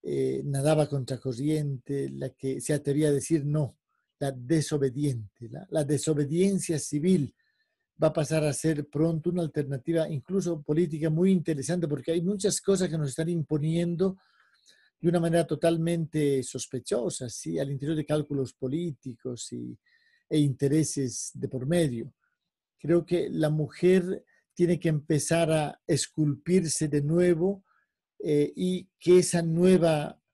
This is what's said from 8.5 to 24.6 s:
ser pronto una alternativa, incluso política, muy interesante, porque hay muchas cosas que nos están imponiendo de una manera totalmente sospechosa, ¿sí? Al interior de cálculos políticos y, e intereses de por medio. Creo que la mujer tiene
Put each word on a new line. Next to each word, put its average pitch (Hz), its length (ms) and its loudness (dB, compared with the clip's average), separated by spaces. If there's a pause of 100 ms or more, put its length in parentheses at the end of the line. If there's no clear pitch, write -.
ser 151 340 -2
pronto 165 440 0
una 180 100 -2
alternativa, 151 680 -2
incluso 165 540 -4
política, 156 480 0
muy 175 220 4
interesante, 165 560 0
porque 147 240 -4
hay 165 100 0
muchas 196 400 -2
cosas 190 260 2
que 156 100 -4
nos 147 120 -2
están 160 200 -4
imponiendo 170 880 0 (840)
de 165 80 4
una 175 100 2
manera 165 280 2
totalmente 160 960 0
sospechosa, 135 840 -6
¿sí? 160 280 -8
Al 139 140 -2
interior 143 260 -4
de 156 80 -4
cálculos 147 480 -2
políticos 131 1000 -8
y, 120 240 -10 (520)
e 156 80 2
intereses 143 960 0
de - 140 -8
por 127 180 -6
medio. 139 480 0 (640)
Creo 170 280 2
que 170 240 0
la 156 200 0
mujer 180 760 2 (300)
tiene 175 260 2